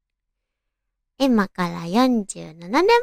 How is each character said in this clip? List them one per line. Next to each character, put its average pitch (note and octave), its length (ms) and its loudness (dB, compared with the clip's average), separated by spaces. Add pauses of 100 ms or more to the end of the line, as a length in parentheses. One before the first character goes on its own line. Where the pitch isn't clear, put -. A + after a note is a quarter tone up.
(1160)
今 A#3 300 2
か F3 200 -6
ら E3+ 200 -10
四 A3+ 400 0
十 E3 260 -16
七 F3+ 300 -2
年 G4+ 40 4 (160)